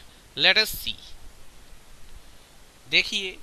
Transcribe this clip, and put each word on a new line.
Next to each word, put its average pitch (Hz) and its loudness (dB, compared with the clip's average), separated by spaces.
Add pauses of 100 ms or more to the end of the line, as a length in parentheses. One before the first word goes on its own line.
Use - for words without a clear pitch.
(400)
Let 180 8
us 214 4
see। - -6 (1900)
देखिए, 185 2